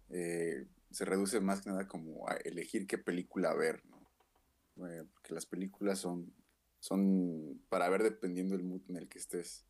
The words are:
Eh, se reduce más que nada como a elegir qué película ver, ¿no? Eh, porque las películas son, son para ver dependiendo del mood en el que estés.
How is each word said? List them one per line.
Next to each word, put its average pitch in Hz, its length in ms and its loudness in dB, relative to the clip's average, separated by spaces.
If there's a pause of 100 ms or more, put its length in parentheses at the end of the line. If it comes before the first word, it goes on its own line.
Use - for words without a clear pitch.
Eh, 85 580 -2 (240)
se - 140 -6
reduce 98 340 2
más 98 220 2
que 104 80 -6
nada 95 180 -2
como 80 400 -8
a - 80 -2
elegir 95 520 -4
qué 110 100 0
película 90 560 0
ver, 80 320 2
¿no? - 1040 -18
Eh, 82 240 -10
porque - 200 -12
las 82 120 -6
películas 98 540 -2
son, 87 340 -4 (480)
son 90 880 4
para 90 180 4
ver 98 160 6
dependiendo 92 540 2
del 90 80 -2
mood 92 240 -4
en 90 80 -6
el - 100 -10
que - 120 -18
estés. - 500 -8